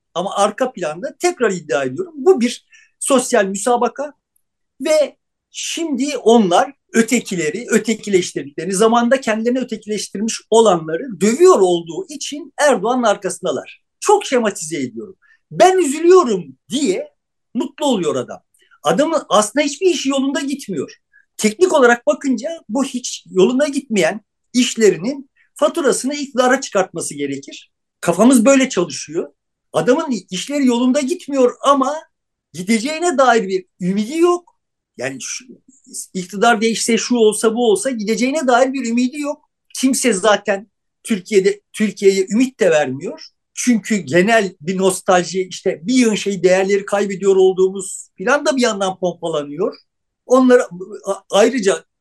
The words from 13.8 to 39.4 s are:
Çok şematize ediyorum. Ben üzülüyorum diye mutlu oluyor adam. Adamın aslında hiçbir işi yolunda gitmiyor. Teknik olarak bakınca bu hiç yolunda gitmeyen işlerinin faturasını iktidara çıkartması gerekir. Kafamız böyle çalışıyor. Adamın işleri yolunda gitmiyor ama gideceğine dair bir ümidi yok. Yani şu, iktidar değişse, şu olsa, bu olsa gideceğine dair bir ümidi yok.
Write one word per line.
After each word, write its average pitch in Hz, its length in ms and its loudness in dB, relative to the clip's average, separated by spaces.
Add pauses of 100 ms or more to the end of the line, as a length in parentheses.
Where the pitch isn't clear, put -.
Çok 392 260 2
şematize 202 520 -2
ediyorum. 113 380 -8 (360)
Ben 370 260 6
üzülüyorum 302 680 4 (240)
diye 226 500 -4 (340)
mutlu 262 320 -6
oluyor 180 300 0
adam. 107 240 -8 (440)
Adamın 277 460 0
aslında 214 360 2
hiçbir 370 220 -2
işi 269 220 0
yolunda 277 300 -2
gitmiyor. 233 540 -8 (440)
Teknik 320 360 2
olarak 240 340 4
bakınca 285 420 -2 (200)
bu 262 140 -2
hiç - 480 -10
yolunda 247 360 2
gitmeyen 214 540 -2 (320)
işlerinin 226 760 0 (260)
faturasını 285 580 -2
iktidara 262 480 -2
çıkartması 185 520 -6
gerekir. 139 580 -10 (300)
Kafamız 220 440 4
böyle 269 240 4
çalışıyor. 165 640 -6 (400)
Adamın 254 400 0 (160)
işleri 269 360 -4
yolunda 247 340 2
gitmiyor 277 600 0
ama 269 340 0 (580)
gideceğine 240 640 -2
dair 233 300 4
bir 190 180 -4 (160)
ümidi 208 360 -2
yok. 349 420 0 (380)
Yani 135 240 -8
şu, - 240 -14 (680)
iktidar 202 480 0
değişse, 226 360 0
şu - 180 -2
olsa, 220 400 2
bu 233 160 2
olsa 196 180 0
gideceğine 240 580 -2
dair 262 260 2
bir 240 160 -6
ümidi 254 300 -2
yok. 285 300 -8 (260)